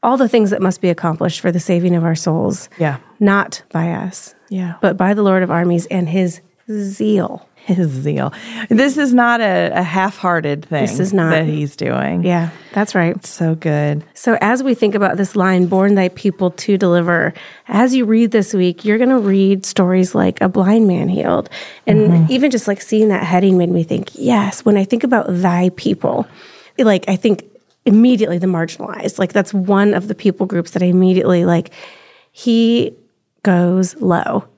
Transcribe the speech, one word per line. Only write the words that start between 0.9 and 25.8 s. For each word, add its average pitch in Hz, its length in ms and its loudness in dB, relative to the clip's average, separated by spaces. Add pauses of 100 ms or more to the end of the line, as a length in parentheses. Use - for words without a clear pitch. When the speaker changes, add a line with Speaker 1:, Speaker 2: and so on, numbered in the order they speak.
Speaker 1:
accomplished 165 500 -2
for 185 100 -2
the 175 80 -2
saving 175 360 0
of 165 100 0
our 165 100 0
souls. 165 540 -4 (100)
Speaker 2:
Yeah. 147 180 -2 (220)
Speaker 1:
Not 202 440 0 (100)
by 165 200 -2
us, - 420 -10 (160)
Speaker 2:
Yeah. 180 320 -6
Speaker 1:
but 190 160 0
by 190 160 2
the 208 80 -2
Lord 190 200 2
of 170 80 -2
armies 170 360 0
and 175 200 -4
his 175 360 -2 (280)
zeal. 202 880 -4
Speaker 2:
His 180 340 -2
zeal. 139 420 -4 (360)
This 262 280 2
is 285 160 0
not 240 280 2
a, 180 340 0
a 180 80 0
half-hearted 170 840 -2
thing 147 160 -2
Speaker 1:
This - 180 -4
is 190 120 -2
not. 170 180 2
Speaker 2:
that 160 160 0
he's 147 280 -4
doing. 139 480 -4
Speaker 1:
Yeah, 170 280 0 (220)
that's 208 220 -4
right. 175 220 0
Speaker 2:
It's - 120 -14
so 160 280 -2
good. 147 480 -2 (100)
Speaker 1:
So - 260 -2
as 247 220 0
we 262 120 0
think 208 200 0
about 202 220 0
this 190 180 -2
line, 185 320 2
"Born 196 300 2
thy 185 140 2
people 185 420 -2
to - 260 -2
deliver," 175 560 0 (320)
as 240 260 2
you 262 120 2
read 220 260 2
this 214 240 0
week, 180 300 0
you're 214 140 0
gonna 254 200 2
read 196 480 2
stories 185 480 0
like 185 260 0
"a 190 80 2
blind 208 380 2
man 180 220 0
healed." - 400 -2 (400)
And - 100 6 (140)
Speaker 2:
Mm-hmm. 165 200 4
Speaker 1:
even 262 200 2
just, 233 160 -2
like, 196 120 -2
seeing 214 280 2
that 196 160 0
heading 185 340 2
made 175 120 2
me 175 120 0
think, - 320 -6
yes, 214 500 -2
when 208 120 4
I 190 80 2
think 226 180 -2
about 240 260 0
thy 180 420 0
people, - 580 -4 (500)